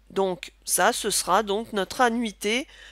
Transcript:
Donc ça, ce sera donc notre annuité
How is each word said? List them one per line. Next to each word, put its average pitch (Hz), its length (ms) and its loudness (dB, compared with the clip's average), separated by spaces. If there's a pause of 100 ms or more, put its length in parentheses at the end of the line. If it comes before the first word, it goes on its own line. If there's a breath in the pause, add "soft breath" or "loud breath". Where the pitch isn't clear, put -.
Donc 185 440 -4 (120)
ça, 190 260 2
ce 233 180 -2
sera 190 340 2
donc 208 300 -4
notre 196 280 -2
annuité 233 680 0 (240 loud breath)